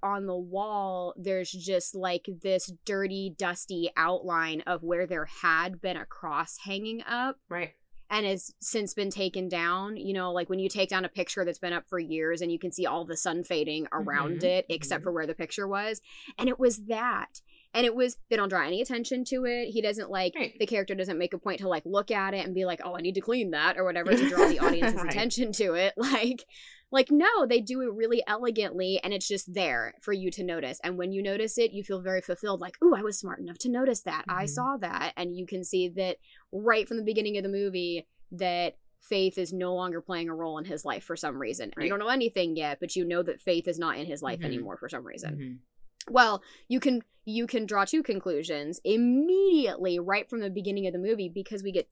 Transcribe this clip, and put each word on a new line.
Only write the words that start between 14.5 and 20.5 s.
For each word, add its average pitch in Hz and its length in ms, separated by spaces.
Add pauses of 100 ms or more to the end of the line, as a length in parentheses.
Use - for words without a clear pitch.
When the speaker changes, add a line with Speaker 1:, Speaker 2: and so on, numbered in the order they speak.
Speaker 1:
except 160 320
Speaker 2:
Mm-hmm. - 20
Speaker 1:
for 175 80
where 160 160
the 160 80
picture 196 320
was. 208 320 (380)
And 233 100
it 254 100
was 233 280
that. 220 560 (320)
And 240 120
it 233 80
was, 247 240 (120)
they 226 80
don't 202 100
draw 185 180
any 180 160
attention 247 440
to 254 180
it. 240 280
He 214 100
doesn't, 208 280
like, 185 280
Speaker 2:
Right. 254 200